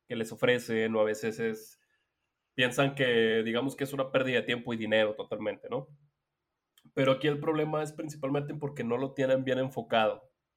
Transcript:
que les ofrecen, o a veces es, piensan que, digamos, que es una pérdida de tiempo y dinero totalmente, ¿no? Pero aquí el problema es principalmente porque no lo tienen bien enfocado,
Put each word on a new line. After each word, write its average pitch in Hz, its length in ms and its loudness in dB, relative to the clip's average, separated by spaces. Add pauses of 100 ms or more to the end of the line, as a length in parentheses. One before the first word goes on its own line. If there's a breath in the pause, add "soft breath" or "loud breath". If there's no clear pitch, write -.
que 123 80 -8
les 113 160 -4
ofrecen, 117 640 0
o 107 60 4
a - 20 4
veces 107 360 -2
es, 113 380 -6 (800)
piensan 135 400 2
que, 113 480 4
digamos, 127 320 -2
que - 80 -6
es 135 80 -4
una 135 220 -2
pérdida 131 240 2
de 110 60 2
tiempo 120 300 -4
y 113 40 -2
dinero 107 380 2
totalmente, 107 540 -6
¿no? 139 200 -6 (1040)
Pero 135 180 4
aquí - 160 0
el 147 140 0
problema 156 420 0
es 147 80 -6
principalmente 147 640 -4
porque 143 300 -6
no 120 120 0
lo 135 160 -4
tienen 131 300 2
bien 127 160 0
enfocado, 113 720 0 (260)